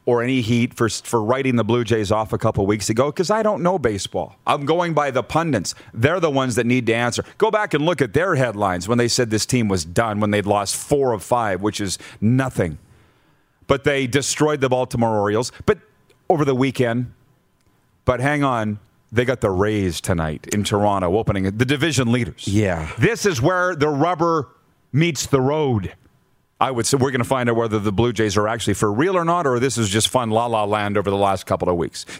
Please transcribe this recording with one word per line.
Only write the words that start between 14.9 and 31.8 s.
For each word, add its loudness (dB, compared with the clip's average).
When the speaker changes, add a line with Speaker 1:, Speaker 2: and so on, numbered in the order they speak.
Speaker 1:
Orioles. 0
But 2
over 2
the 2
weekend, 0
but 0
hang 0
on, -2
they 2
got -2
the 2
Rays 0
tonight -4
in 0
Toronto, 0
opening -2
the 0
division 0
leaders. -2
Speaker 2:
Yeah. 0
Speaker 1:
This 0
is 0
where 0
the 0
rubber 0
meets 0
the 2
road. 0
I 2
would -2
say 2
we're 2
gonna 0
find 2
out 2
whether 0
the -2
Blue 2
Jays 0
are 2
actually -2
for 0
real 0
or 0
not, 0
or 2
this -2
is 0
just 0
fun 0
la 2
la 0
land 0
over 0
the 2
last 0
couple 0
of 2
weeks. -4